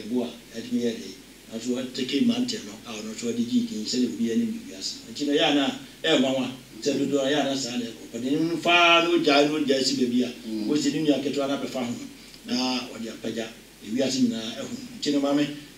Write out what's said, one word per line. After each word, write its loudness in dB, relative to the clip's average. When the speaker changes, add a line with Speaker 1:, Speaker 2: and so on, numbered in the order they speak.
Speaker 1:
Yeboah, -2
ɛtumi -4
yɛ 2
de. -12
Nanso, -2
ɔtake 0
Mante 0
no, -12
a -12
ɔno -10
nso -4
ɔde 0
gyee 2
din -6
sɛdeɛ 0
obi 0
anim 2
ne -10
wiase. -8
Nti -6
no, 2
ɛyɛ 4
a 4
na, 2
ɛyɛ 4
nwanwa. 2
Sɛ 2
dodoɔ, 2
ɛyɛ 2
a 2
na 0
saa -4
na -2
ɛkɔ. -10
Ɔde -6
ne 2
no -2
faa 6
na 2
ogyae, 6
na 0
ogyae 2
si 0
baabi 2
a, -4
Speaker 2:
Mm. -4
Speaker 1:
wosi 2
ne 0
nua 4
ketewa -2
no 0
abɛfa -4
ho, -4
na -2
ɔde -8
apagya. -6
Ewiase 2
nyinaa -2
ɛho. -8
Nti 0
no, 4
maame, 2